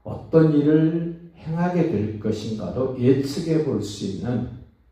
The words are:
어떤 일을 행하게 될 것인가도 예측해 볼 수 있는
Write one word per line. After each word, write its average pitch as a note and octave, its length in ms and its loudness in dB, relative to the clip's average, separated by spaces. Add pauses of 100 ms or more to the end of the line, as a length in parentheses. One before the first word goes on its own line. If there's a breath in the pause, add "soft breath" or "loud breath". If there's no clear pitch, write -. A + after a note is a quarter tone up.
어떤 D#3+ 500 4
일을 D#3+ 840 2
행하게 E3+ 540 0
될 G#2 300 -2
것인가도 A2+ 800 -4
예측해 D3+ 680 2
볼 A#2+ 160 -2
수 G2+ 240 -8
있는 G2 440 -4 (420)